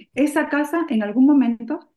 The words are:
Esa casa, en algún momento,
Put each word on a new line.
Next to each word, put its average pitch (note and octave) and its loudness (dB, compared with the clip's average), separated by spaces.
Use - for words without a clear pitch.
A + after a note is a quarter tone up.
Esa D4 0
casa, D4 -4
en A3 -2
algún G#3 2
momento, B3 0